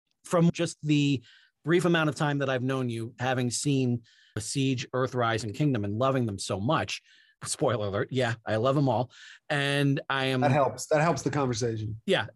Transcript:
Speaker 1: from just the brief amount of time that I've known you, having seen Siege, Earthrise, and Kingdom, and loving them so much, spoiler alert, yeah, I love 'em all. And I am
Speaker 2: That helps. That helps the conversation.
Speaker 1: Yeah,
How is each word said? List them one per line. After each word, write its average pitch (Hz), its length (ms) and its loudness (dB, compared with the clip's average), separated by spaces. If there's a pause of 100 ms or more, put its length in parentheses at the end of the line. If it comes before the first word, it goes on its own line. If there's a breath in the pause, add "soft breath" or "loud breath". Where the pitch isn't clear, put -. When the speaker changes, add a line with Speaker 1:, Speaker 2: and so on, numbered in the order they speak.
(240)
Speaker 1:
from 170 260 4
just 170 320 -4
the 143 400 2 (420 loud breath)
brief 170 220 2
amount 165 240 4
of 131 60 -6
time 147 220 0
that 135 120 -2
I've 131 120 0
known 131 280 -2
you, 113 280 -8
having 127 320 0
seen 127 520 0 (360 soft breath)
Siege, 131 560 -2
Earthrise, 123 500 0
and 104 100 -8
Kingdom, 127 300 0
and 101 140 -4
loving 131 280 2
them 98 120 -6
so 95 220 -4
much, 117 400 -2 (440 soft breath)
spoiler 117 420 -2
alert, 101 240 -2
yeah, 123 240 0 (120)
I 104 100 0
love 131 200 2
'em 143 120 2
all. 120 220 0 (380 loud breath)
And 143 600 0
I 135 180 0
am 131 140 0
Speaker 2:
That 139 100 4
helps. 131 360 2
That 151 160 2
helps 160 200 2
the 139 80 -2
conversation. 113 760 -2
Speaker 1:
Yeah, 151 300 0